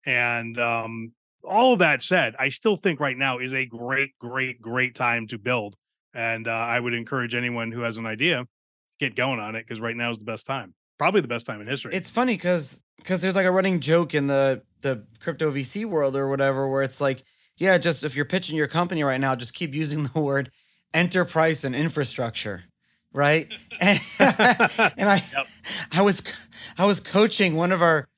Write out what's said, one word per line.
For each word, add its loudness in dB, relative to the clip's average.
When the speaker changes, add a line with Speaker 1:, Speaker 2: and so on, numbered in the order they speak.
Speaker 1:
And, -2
um, -4
all 4
of 2
that 2
said, 0
I -2
still 0
think -2
right -2
now -2
is -6
a -2
great, -4
great, -6
great -2
time -2
to -10
build. -4
And, -6
uh, -4
I -2
would -4
encourage -4
anyone -4
who -8
has -4
an -8
idea -2
get -4
going -2
on -6
it, -10
'cause -10
right -4
now -4
is -6
the -18
best -8
time. -8
Probably 2
the -4
best -6
time -10
in -14
history. -8
Speaker 2:
It's -6
funny 0
'cause, -2
'cause -2
there's, 0
like, 2
a 4
running 2
joke 2
in 0
the, 2
the -2
crypto -2
V -4
C -8
world 0
or 0
whatever, 2
where 0
it's -4
like, 0
"Yeah, 4
just 0
if -4
you're 0
pitching -4
your 2
company 0
right 2
now, 2
just -10
keep -6
using -2
<laughs> -4
the 0
word 0
enterprise 2
and -4
infrastructure," -4
right? 2
<laughs> -16
And, 4
and 4
I, 6
Speaker 1:
Yep. -4
Speaker 2:
I 4
was, 4
I 4
was 4
coaching 2
one 2
of 2
our 4